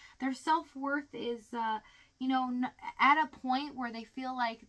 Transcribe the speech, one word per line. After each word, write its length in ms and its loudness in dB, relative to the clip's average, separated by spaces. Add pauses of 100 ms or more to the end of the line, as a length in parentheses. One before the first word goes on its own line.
(200)
Their 140 0
self-worth 800 -2
is, 300 -6 (100)
uh, 240 -2 (400)
you 100 -2
know, 200 2
n-, 220 -2 (300)
at 220 8
a 40 0
point 480 -2
where 180 -6
they 120 -10
feel 320 -8
like 320 -4